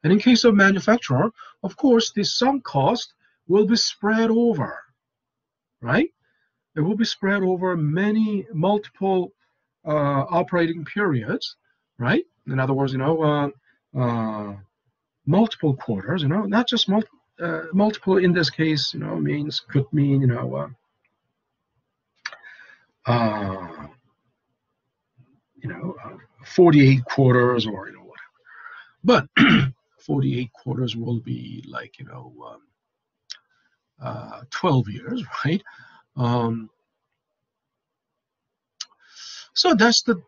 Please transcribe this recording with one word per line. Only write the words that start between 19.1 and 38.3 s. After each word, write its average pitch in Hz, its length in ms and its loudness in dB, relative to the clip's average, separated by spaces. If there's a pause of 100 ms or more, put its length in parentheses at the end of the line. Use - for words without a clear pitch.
means, 147 440 -4 (120)
could 135 200 0
mean, 139 280 2
you 131 80 2
know, 123 180 -2 (100)
uh, 143 120 -8 (2500)
uh, 101 760 -4 (1800)
you - 100 -8
know, - 320 -10
uh, - 120 -18 (280)
forty-eight 139 600 6
quarters 123 640 2
or, 104 220 -10
you - 60 -18
know, - 180 -20
whatever. - 240 -20 (680)
But - 240 4 (100)
<clears throat> - 360 6 (340)
forty-eight 135 460 -2
quarters 127 440 -6
will 117 240 -4
be 123 460 -12
like, - 320 -14
you 135 60 -18
know, 64 280 -20 (160)
um, - 120 -20 (1400)
uh, 117 500 -14
twelve 131 380 0
years, 151 360 -10 (100)
<laughs> - 100 -8
right? 170 180 -2 (540)
Um, 117 540 -4 (2750)